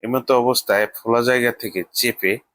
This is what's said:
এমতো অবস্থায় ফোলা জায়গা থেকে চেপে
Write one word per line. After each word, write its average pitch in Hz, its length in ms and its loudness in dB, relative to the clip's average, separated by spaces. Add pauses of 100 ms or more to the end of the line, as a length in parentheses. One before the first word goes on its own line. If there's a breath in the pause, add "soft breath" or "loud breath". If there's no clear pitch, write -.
এমতো 127 340 -2
অবস্থায় 120 580 2
ফোলা 117 280 0
জায়গা 120 300 2
থেকে 92 280 -8 (120)
চেপে 110 400 -2 (220)